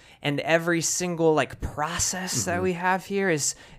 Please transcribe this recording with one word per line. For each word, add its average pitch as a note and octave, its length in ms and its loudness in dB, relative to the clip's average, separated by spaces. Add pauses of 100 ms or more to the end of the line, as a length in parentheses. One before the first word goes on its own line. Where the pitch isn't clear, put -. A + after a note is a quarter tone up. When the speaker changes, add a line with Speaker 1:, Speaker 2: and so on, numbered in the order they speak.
(220)
Speaker 1:
and C#3+ 180 0
every E3 400 2
single, E3 540 2
like, C3 260 0
process F3 840 -4
that F3 80 0
Speaker 2:
Mm-hmm. F3+ 80 -2
Speaker 1:
we F#3 100 2
have F#3 320 0
here G3 240 0
is, D3+ 280 0 (220)